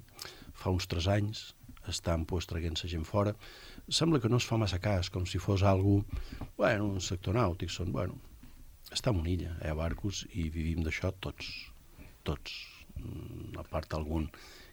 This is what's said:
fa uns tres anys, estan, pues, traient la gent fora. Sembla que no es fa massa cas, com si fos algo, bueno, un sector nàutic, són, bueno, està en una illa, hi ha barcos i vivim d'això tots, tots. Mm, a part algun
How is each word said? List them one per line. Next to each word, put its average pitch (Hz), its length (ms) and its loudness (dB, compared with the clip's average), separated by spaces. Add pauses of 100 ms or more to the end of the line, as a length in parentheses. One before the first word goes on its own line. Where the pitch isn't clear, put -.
(540)
fa - 160 -2
uns 92 180 2
tres 87 200 2
anys, 104 480 0 (320)
estan, 85 420 0
pues, 87 160 0
traient 82 380 -2
la 87 60 -4
gent 82 180 -2
fora. 104 260 2 (560)
Sembla 160 320 4
que 117 80 2
no 123 80 6
es 120 80 2
fa 113 160 2
massa 95 160 2
cas, 92 320 2
com 92 160 -2
si 90 140 -2
fos 98 240 4
algo, 98 400 8 (540)
bueno, 110 280 4
un 98 160 0
sector 95 320 -2
nàutic, 90 400 2
són, 90 180 -2
bueno, - 280 -2 (720)
està - 200 0
en 87 100 4
una 82 80 0
illa, 82 340 0
hi 78 60 0
ha 78 80 0
barcos 87 560 -2
i 82 160 0
vivim 80 340 0
d'això 78 360 0
tots, - 520 -8 (520)
tots. - 300 -4 (460)
Mm, 82 580 -8
a 82 60 -8
part 80 300 -4
algun 78 360 0 (440)